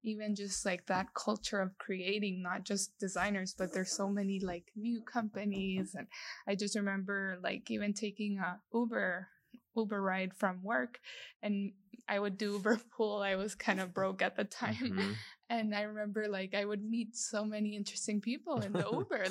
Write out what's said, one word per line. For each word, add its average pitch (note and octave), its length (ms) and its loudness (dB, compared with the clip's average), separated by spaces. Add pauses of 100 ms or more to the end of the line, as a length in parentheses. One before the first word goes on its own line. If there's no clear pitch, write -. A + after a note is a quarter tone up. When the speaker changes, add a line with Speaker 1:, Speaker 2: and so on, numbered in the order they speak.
Speaker 1:
even G#3+ 320 -2
just, G3 300 -4
like, F3+ 220 0
that F#3+ 280 2
culture - 460 0
of F#3+ 180 0
creating, F#3+ 640 0
not F#3 220 -2
just G3+ 340 -2
designers, F#3+ 580 0
but F#3 160 -2
there's F#3 220 0
so G3 140 0
many, G3 320 0
like, F3 240 -4 (100)
new A3+ 280 -2
companies. G3 920 0
And - 120 -6 (420)
I G3+ 80 4
just G#3 180 0
remember, G3 680 0
like, F#3+ 280 -2
even G#3 220 0
taking G#3 460 -2
a F#3 200 -2 (160)
Uber, G3+ 540 0 (480)
Uber G#3 260 0
ride F#3+ 320 2
from F#3 300 0
work, A#3+ 340 0 (440)
and G3 300 0 (360)
I G3+ 100 4
would G3+ 200 0
do G#3 160 2
Uber G#3+ 320 6
<laughs> - 100 -20
pool. G#3 260 2
I G3 140 2
was G3+ 180 0
kind F#3+ 260 2
of F3+ 140 -2
broke F#3+ 280 2
at F#3 120 2
the G#3+ 100 2
time. - 300 -2
Speaker 2:
Mm-hmm. G2 380 0 (380)
Speaker 1:
And A3 240 0
I G#3 80 2
remember, G#3+ 460 -2
like, F#3+ 260 -2
I G3+ 100 4
would G#3 180 0
meet A3+ 320 0
so G#3+ 300 -2
many G#3+ 320 0
interesting G#3 460 0
people B3+ 400 0
in G3+ 100 0
the F3+ 160 4
Speaker 2:
<laughs> G#3+ 40 0
Speaker 1:
Uber. C4 380 0